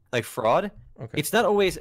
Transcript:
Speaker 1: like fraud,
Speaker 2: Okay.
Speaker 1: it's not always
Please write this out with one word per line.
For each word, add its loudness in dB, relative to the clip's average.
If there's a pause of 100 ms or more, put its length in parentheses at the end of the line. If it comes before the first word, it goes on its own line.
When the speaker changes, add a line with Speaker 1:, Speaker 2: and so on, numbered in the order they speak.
(140)
Speaker 1:
like 0
fraud, 0 (320)
Speaker 2:
Okay. -10
Speaker 1:
it's -4
not 4
always 2